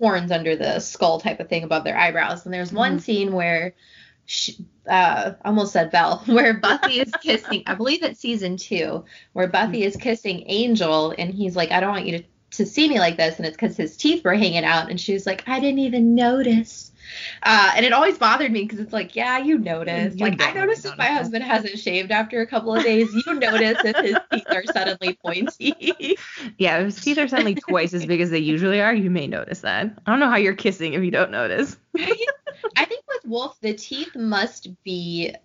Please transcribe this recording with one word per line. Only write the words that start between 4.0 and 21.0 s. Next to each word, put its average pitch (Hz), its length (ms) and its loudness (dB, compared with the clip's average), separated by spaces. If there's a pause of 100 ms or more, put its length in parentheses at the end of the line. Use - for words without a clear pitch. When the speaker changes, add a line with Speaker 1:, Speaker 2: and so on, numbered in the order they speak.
Speaker 1:
she, - 400 -8 (220)
uh, 185 440 2 (120)
almost 208 280 0
said 165 180 2
Belle, 165 280 2
<laughs> - 80 -12
where 233 280 6
Buffy 247 460 0
is 254 160 -2
Speaker 2:
<laughs> - 60 -6
Speaker 1:
kissing, 220 440 -2
I 190 80 -2
believe 277 280 -2
it's 226 180 -4
season 196 380 -4
two, 165 460 -4 (280)
where 185 160 0
Buffy 220 300 0
Speaker 2:
Mm-hmm. 196 100 0
Speaker 1:
is 202 80 -6
kissing 220 500 -4
Angel, 180 720 2
and 175 160 -4
he's 185 240 -2
like, 165 160 0
I 180 80 4
don't 196 120 0
want 190 140 -4
you 165 120 -4
to 170 60 -12 (320)
to 196 100 0
see 302 220 2
me 262 100 2
like 170 180 4
this, 160 200 2
and 165 100 -6
it's 156 100 -6
'cause - 200 -2
his 156 200 -4
teeth 320 280 2
were 185 100 4
hanging 170 300 2
out, 165 260 2
and 180 100 -4
she - 120 -2
was 196 140 -2
like, 190 220 -4
"I 262 120 -2
didn't 277 200 2
even 233 340 4
notice." 240 760 2 (520)
Uh, 208 340 6
and 226 80 4
it 247 80 4
always 311 240 4
bothered 262 340 4
me 214 160 0
'cause 220 140 -8
it's 214 120 -8
like, 196 220 -6
yeah, 247 240 0
you 285 200 2
notice. 170 580 -2
Speaker 2:
You 202 80 -2
Speaker 1:
Like, 214 100 2
I - 20 -10
Speaker 2:
definitely 320 320 0
Speaker 1:
noticed 440 180 -2
if - 100 -10
my - 80 -2